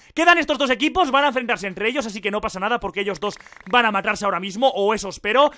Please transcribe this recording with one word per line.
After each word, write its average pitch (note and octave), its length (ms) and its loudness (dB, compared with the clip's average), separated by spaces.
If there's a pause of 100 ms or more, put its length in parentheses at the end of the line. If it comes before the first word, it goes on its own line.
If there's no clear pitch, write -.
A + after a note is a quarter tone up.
(140)
Quedan E4+ 240 6
estos D4 200 0
dos C4 120 0
equipos, D4+ 400 0
van C#4 140 4
a D4 40 4
enfrentarse A#3 380 -2
entre G3 220 -4
ellos, B3 180 -2
así G#3 140 -10
que G3+ 100 -4
no G#3 100 -4
pasa G3 200 -8
nada A3+ 200 -2
porque F#3+ 200 -6
ellos G3 200 -4
dos - 160 -4 (340)
van A#3+ 160 4
a G#3+ 60 0
matarse G3+ 320 -2
ahora F#3 160 0
mismo, G3+ 280 0
o G3+ 260 0
eso G3 140 -6
espero. A#3+ 500 2